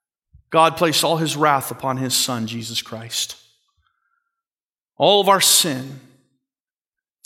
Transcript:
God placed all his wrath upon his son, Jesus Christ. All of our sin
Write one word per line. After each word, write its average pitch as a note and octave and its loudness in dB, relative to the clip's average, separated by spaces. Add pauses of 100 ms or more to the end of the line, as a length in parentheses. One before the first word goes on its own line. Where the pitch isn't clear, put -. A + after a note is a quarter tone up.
(520)
God D#3+ 4
placed E3 2
all D#3 0
his D3+ -2
wrath D3 2
upon B2+ -6
his C3 -2
son, A#2 -2
Jesus A2+ -8
Christ. - -10 (1600)
All F#3+ 4
of F#3+ 0
our G3 6
sin C3+ 0 (1300)